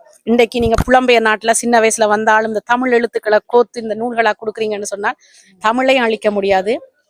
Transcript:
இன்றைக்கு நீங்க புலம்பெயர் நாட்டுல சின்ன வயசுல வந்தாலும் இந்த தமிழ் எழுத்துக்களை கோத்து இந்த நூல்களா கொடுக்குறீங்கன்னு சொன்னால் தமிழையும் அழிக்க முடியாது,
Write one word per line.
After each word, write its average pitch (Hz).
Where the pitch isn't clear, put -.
இன்றைக்கு 233
நீங்க 226
புலம்பெயர் 247
நாட்டுல 220
சின்ன 240
வயசுல 220
வந்தாலும் 220
இந்த 208
தமிழ் 247
எழுத்துக்களை 220
கோத்து 240
இந்த 220
நூல்களா 226
கொடுக்குறீங்கன்னு 214
சொன்னால் 202
தமிழையும் 254
அழிக்க 214
முடியாது, 196